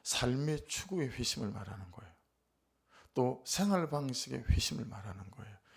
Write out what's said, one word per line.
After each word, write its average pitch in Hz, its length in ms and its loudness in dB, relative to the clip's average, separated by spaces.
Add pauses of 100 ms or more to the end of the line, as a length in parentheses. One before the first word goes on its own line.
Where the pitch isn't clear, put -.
삶의 143 600 2
추구의 160 460 -2
회심을 113 400 -2
말하는 98 400 -8
거예요. 101 200 -16 (1040)
또 127 320 2
생활 185 440 4
방식의 131 600 -2
회심을 - 360 2
말하는 98 460 -10
거예요. 101 240 -16 (220)